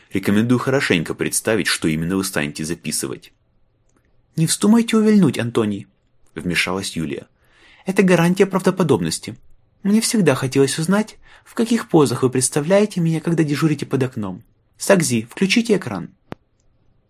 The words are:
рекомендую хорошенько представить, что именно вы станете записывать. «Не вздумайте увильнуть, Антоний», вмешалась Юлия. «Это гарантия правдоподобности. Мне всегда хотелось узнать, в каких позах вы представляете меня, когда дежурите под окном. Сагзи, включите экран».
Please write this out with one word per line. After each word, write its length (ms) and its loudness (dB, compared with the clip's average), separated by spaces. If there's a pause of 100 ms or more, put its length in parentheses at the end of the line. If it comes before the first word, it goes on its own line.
(120)
рекомендую 460 0
хорошенько 560 0
представить, 520 -2
что 220 -2
именно 280 -2
вы 80 -2
станете 400 -4
записывать. 680 -8 (1040)
«Не 100 2
вздумайте 500 2
увильнуть, 420 4
Антоний», 480 -2 (540)
вмешалась 560 -4
Юлия. 300 -8 (580)
«Это 180 2
гарантия 440 4
правдоподобности. 920 0 (460)
Мне 180 2
всегда 340 2
хотелось 440 0
узнать, 400 -2 (260)
в 100 -20
каких 340 -2
позах 340 2
вы 80 2
представляете 680 0
меня, 200 0
когда 240 0
дежурите 420 0
под 160 -2
окном. 400 -6 (340)
Сагзи, 540 0
включите 460 0
экран». 340 -8 (1000)